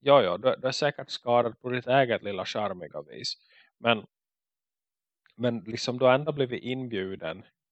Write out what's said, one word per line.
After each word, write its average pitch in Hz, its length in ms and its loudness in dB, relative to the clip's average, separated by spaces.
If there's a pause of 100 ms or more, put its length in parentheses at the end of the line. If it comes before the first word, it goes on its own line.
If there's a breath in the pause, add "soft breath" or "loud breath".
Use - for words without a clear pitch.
ja, 139 220 6
ja, 90 160 0
du, 120 180 0
du 127 120 -2
är 135 40 -2
säkert - 380 -4
skadad 120 500 0
på 127 100 -10
ditt 123 160 -6
eget 123 360 2
lilla 98 220 -6
charmiga 90 580 -6
vis. - 340 -12 (420 soft breath)
Men, 117 280 0 (1300)
men 117 220 -2
liksom 120 400 -6
du 131 60 2
har 127 100 8
ändå 151 180 0
blivit 127 300 -4
inbjuden 98 840 -8 (280)